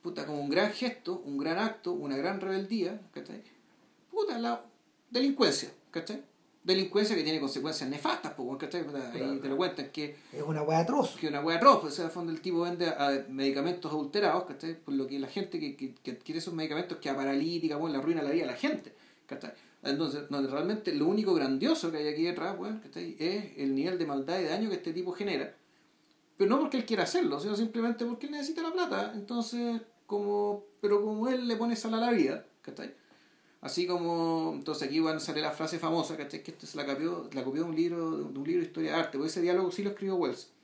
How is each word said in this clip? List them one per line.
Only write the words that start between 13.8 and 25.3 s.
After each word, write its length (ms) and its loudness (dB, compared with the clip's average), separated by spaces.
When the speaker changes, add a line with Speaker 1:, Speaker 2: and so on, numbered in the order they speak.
Speaker 1:
adulterados, 540 2
¿cachai? 360 -8
Por 120 -6
lo 140 2
que 120 -4
la 80 -4
gente 320 -4
que, 160 -4
que, 180 -8
que 180 -10
adquiere 280 -6
esos 140 -6
medicamentos 460 -4
queda 160 -2
paralítica, 600 0
weón, 140 -2
le 80 0
arruina 240 0
la 80 0
vida 140 2
a 20 -2
la 80 -4
gente, 380 -2
¿cachai? 260 -10
Entonces, 460 -2
donde 180 0
realmente 460 -2
lo 140 2
único 260 4
grandioso 580 2
que 60 -4
hay 120 0
aquí 120 -2
detrás, 380 0
weón, 220 -6
¿cachai? 360 -10
Es 400 -4
el 160 0
nivel 240 2
de 80 0
maldad 340 0
y 40 0
daño 260 0
que 60 0
este 180 -6
tipo 180 -4
genera. 440 -2